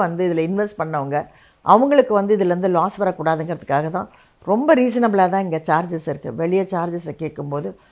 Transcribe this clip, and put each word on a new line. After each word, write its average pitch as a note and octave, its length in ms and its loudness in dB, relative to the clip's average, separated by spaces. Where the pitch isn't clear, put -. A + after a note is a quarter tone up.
வந்து E3+ 220 -2
இதுல D#3+ 220 0
இன்வெஸ்ட் G#3 320 -4
பண்ணவங்க, D3+ 380 -4
அவங்களுக்கு B3+ 460 4
வந்து G3+ 180 2
இதுலேருந்து F3+ 400 0
லாஸ் F#3+ 240 0
வரக்கூடாதுங்கிறதுக்காக D#3+ 840 -2
தான் G3+ 120 -8
ரொம்ப C#4+ 300 4
ரீசனபிளா A3 480 2
தான் G3 180 0
இங்க D#3+ 100 -2
சார்ஜஸ் E3+ 420 -2
இருக்கு. D3 180 -10
வெளியே F#3 220 2
சார்ஜஸை E3+ 400 -4
கேட்கும்போது D3 460 -8